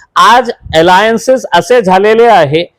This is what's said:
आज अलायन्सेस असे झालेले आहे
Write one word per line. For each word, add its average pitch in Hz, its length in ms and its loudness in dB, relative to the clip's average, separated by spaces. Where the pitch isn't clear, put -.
आज 233 360 2
अलायन्सेस 214 760 0
असे 233 280 0
झालेले 202 420 0
आहे 170 400 0